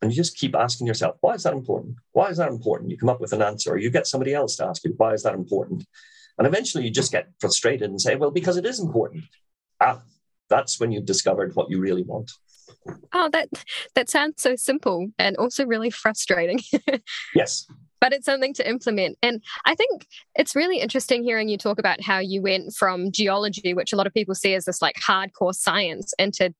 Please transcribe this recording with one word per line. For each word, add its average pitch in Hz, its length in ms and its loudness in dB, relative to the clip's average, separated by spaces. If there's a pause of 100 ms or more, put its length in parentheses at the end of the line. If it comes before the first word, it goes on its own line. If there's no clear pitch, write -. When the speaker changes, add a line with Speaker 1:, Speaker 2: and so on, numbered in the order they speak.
Speaker 1:
And 110 100 2
you 120 60 0
just 165 200 0
keep 131 180 -4
asking 120 320 0
yourself, - 340 0
"Why - 140 4
is 180 100 -8
that - 80 2
important? 120 440 -4 (160)
Why 190 180 4
is 165 80 -6
that 156 120 0
important?" 110 400 -4
You 87 80 -6
come 117 120 2
up - 100 0
with 107 120 -6
an 107 100 2
answer, 104 300 -2
or 92 60 0
you 113 120 0
get - 160 2
somebody 131 280 -2
else 139 220 0
to 92 100 -4
ask 92 180 -6
you, - 120 -2
"Why 110 160 4
is 180 120 -2
that 180 100 0
important?" 190 500 -4 (540)
And - 80 4
eventually 165 380 0
you 113 60 -2
just 120 220 0
get - 160 -2 (100)
frustrated 104 520 0
and 98 100 -6
say, - 160 2
"Well, 143 140 2
because 175 260 2
it 180 80 -2
is 247 160 -2
important." 160 440 -2 (560)
Ah, - 220 2 (460)
that's 113 320 2
when 117 100 2
you've 104 140 -2
discovered 95 500 0
what 87 160 0
you 92 100 0
really 92 220 0
want. 95 280 -8 (840)
Speaker 2:
Oh, 349 180 2
that, 311 180 0 (460)
that 247 140 2
sounds 302 340 0
so 254 140 2
simple 208 520 0 (100)
and 196 180 2
also 247 300 0
really 226 240 0
frustrating. 185 680 0 (120)
<laughs> 269 280 0 (340)
Speaker 1:
Yes. - 320 2 (340)
Speaker 2:
But 254 140 4
it's 277 100 -4
something 269 300 0
to - 120 -2
implement. 214 560 0
And 240 200 0 (240)
I 320 80 4
think 453 320 -2 (280)
it's - 220 2
really 339 240 2
interesting 240 420 0
hearing 226 260 0
you 208 100 -2
talk 208 200 -2
about 208 220 0
how 196 180 0
you 190 220 -2
went 190 340 -2
from 185 380 0
geology, 202 600 0
which - 180 -2
a 208 40 0
lot 196 100 4
of 190 80 -6
people 190 200 0
see 190 200 0
as 185 100 0
this, - 160 -4
like, - 160 0
hardcore 190 580 0
science, 175 640 0
into 190 420 2